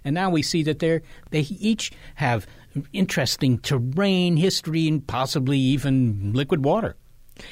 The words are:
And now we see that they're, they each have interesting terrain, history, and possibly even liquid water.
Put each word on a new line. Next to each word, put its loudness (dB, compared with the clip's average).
And -2
now 0
we 2
see 0
that 0
they're, 0
they 0
each -2
have 0
interesting 0
terrain, 0
history, 0
and 0
possibly 0
even 2
liquid 0
water. 0